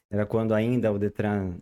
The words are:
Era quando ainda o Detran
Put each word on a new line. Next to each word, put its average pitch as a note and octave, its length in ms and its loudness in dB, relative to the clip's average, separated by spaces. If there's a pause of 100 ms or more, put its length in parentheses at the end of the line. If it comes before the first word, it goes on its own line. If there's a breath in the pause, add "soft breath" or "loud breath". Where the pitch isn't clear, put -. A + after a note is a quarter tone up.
(100)
Era G#2 160 0
quando A2 280 0
ainda A2 380 2
o G2+ 60 -2
Detran G2+ 640 -2